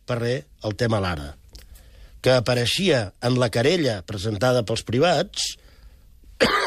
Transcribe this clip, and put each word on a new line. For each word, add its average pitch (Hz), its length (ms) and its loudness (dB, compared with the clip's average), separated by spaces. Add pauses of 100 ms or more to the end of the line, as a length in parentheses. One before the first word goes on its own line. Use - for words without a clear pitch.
per 120 140 -4
res 120 240 -2 (180)
el 107 140 -4
tema 113 240 0
Lara, 76 320 -4 (920)
que 127 80 4
apareixia 123 800 2 (100)
en 123 180 2
la 123 100 2
querella 123 560 0
presentada 113 560 0
pels - 240 -4
privats 156 680 0 (800)
<coughs> - 60 4 (220)